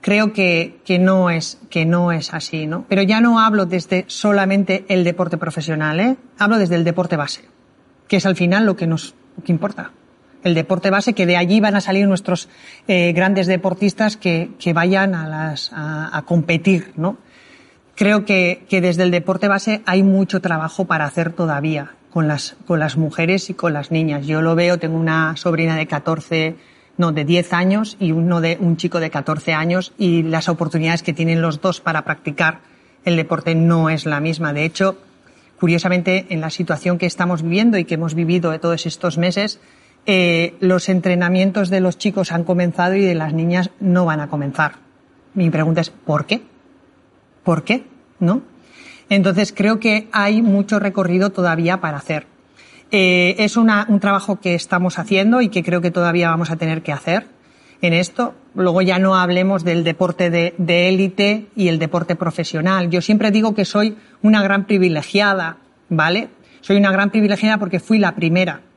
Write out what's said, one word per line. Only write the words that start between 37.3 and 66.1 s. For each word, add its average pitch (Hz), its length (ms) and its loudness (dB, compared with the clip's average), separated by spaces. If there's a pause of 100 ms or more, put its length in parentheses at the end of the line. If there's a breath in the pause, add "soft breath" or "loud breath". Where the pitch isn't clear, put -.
viviendo 202 360 2
y 170 60 -2
que 165 100 -4
hemos 160 200 -4
vivido 165 460 0
todos 170 260 -2
estos 165 320 -4
meses, 185 400 -2 (500 soft breath)
eh, 175 520 2
los 185 280 2
entrenamientos 185 800 0
de 190 120 0
los 180 180 0
chicos 196 320 -2
han 170 140 -2
comenzado 180 500 0
y 196 60 2
de 185 140 2
las 156 180 -4
niñas 175 380 0 (100)
no 180 240 2
van 156 160 0
a 147 80 -8
comenzar. 147 460 -4 (600)
Mi 175 160 2
pregunta 160 300 0
es, 165 100 -4
¿por 151 360 -4
qué? 226 160 -2 (1000)
¿Por 165 220 0
qué? 240 200 -2 (360)
¿No? 190 220 0 (640 loud breath)
Entonces, 196 440 2
creo 214 280 0
que 220 320 0
hay 214 300 2
mucho 202 360 2
recorrido 190 520 0
todavía 175 500 0
para 156 180 -6
hacer. 151 280 -8 (680 loud breath)
Eh, 180 460 4
es 208 180 0
una, 220 320 4
un 208 100 4
trabajo 196 400 0
que 175 160 -2
estamos 175 460 -2
haciendo 202 400 2
y 233 80 2
que 185 160 -2
creo 180 160 0
que 175 100 0
todavía 170 400 0
vamos 165 220 -2
a 165 40 -6
tener 160 260 -4
que 156 100 -6
hacer 165 340 -4 (560 soft breath)
en 170 100 2
esto. 185 420 -2 (200)
Luego 185 280 2
ya 185 180 2
no 190 160 4
hablemos 180 480 0
del 170 180 0
deporte 175 480 0
de, 170 260 0
de 175 320 2
élite 202 580 0 (100)
y 196 100 2
el 165 140 2
deporte 170 340 -2
profesional. 170 760 -2
Yo 175 100 0
siempre 214 320 2
digo 214 240 2
que 202 80 0
soy 208 320 0 (260 loud breath)
una 214 200 6
gran 196 240 0
privilegiada, 185 920 0 (320)
¿vale? 170 400 0 (320 loud breath)